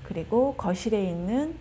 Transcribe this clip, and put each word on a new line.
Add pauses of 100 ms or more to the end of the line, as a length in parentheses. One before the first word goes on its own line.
그리고
거실에
있는